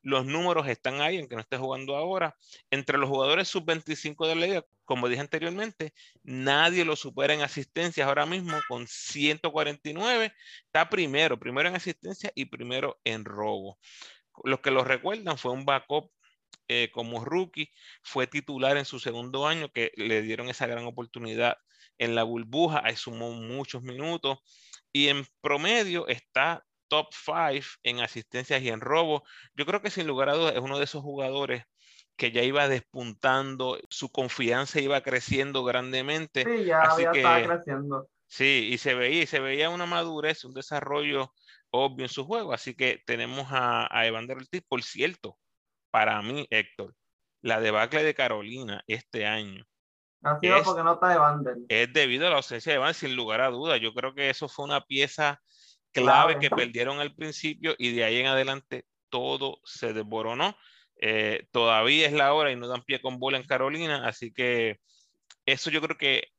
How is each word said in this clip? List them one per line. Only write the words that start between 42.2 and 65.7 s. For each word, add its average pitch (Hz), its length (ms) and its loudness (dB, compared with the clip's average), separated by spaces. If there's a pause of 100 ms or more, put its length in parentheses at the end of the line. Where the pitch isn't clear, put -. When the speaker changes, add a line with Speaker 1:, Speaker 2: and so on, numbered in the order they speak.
Speaker 1:
juego. 196 280 -4
Así 120 200 -8
que 127 320 0
tenemos 120 460 -4
a, 120 440 2
a 113 120 2
Evander 117 300 -4
Ortiz. 131 280 -10
Por 123 160 -2
cierto, 139 560 -4 (540)
para 110 300 2
mí, 131 280 -6
Héctor, 104 460 -2 (460)
la 110 180 2
debacle 113 420 2
de 156 140 2
Carolina 113 720 -4
este 107 380 -4
año 104 400 -6 (580)
Speaker 2:
Ha 147 160 0
sido 185 160 6
Speaker 1:
es, 147 80 8
Speaker 2:
porque 170 200 2
no 170 100 6
está 180 200 4
Evander. 147 420 4 (120)
Speaker 1:
es 120 240 2
debido 139 360 4
a - 20 4
la 156 80 4
ausencia 127 340 -4
de 147 60 4
Evander, 151 180 2
sin 135 220 -6
lugar 113 240 0
a 131 80 4
dudas. 127 320 0
Yo 110 120 -2
creo 131 220 -4
que 139 140 0
eso 135 180 -4
fue - 160 -10
una 143 160 0
pieza 143 640 0 (520)
clave 135 400 8
Speaker 2:
Clave. 147 60 0
Speaker 1:
que 143 120 2
perdieron 123 480 0
al 147 160 -4
principio 156 640 -4
y 123 160 0
de 117 80 2
ahí 113 160 2
en 131 80 2
adelante 131 580 -2 (240)
todo 135 540 -4
se - 300 -6
desboronó. 113 640 -4 (440)
Eh, 107 520 0
todavía 117 540 6
es 147 80 2
la 143 200 6
hora 151 180 4
y 127 40 -2
no 120 120 -10
dan 123 160 -6
pie 131 180 -4
con 131 160 -6
bola 131 200 -2
en 127 100 -6
Carolina, 139 600 -2
así 113 240 -8
que 117 480 0 (640)
eso 135 260 0